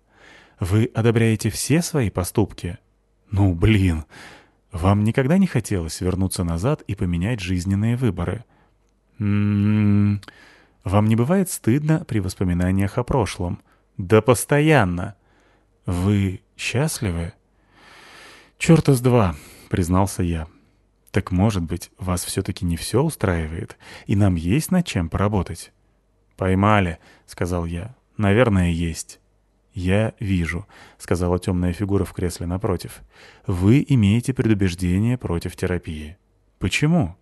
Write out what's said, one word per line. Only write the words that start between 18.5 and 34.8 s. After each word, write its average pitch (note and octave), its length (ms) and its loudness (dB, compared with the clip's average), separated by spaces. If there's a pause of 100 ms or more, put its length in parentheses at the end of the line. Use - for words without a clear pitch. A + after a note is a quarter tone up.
"Черта D#3+ 360 6
с B2 80 2
два", A#2+ 340 4 (340)
признался F#2 540 0
я. E2 240 -4 (640)
"Так, - 200 -4
может F#2+ 320 2
быть, E2 340 -8
вас F#2 260 -4
все-таки - 420 -6
не E2+ 120 -2
все - 240 -2
устраивает, E2+ 760 -4 (300)
и G#2 80 0
нам G2+ 200 4
есть F2+ 360 0
над F3+ 140 2
чем E2+ 240 -4
поработать?" F#2+ 640 -4 (640)
"Поймали", F#2+ 640 2 (260)
сказал F2 400 -6
я. E2+ 300 -10 (220)
"Наверное, G2+ 520 4
есть". E2 500 -4 (540)
"Я G2 460 0
вижу", F2 460 -2 (320)
сказала F2 420 0
темная F2+ 340 -2
фигура F#2+ 320 -2
в - 80 -10
кресле F2+ 320 -6
напротив. F#2 560 -6 (440)
"Вы G2+ 420 4
имеете A#2 460 2
предубеждение G2 840 0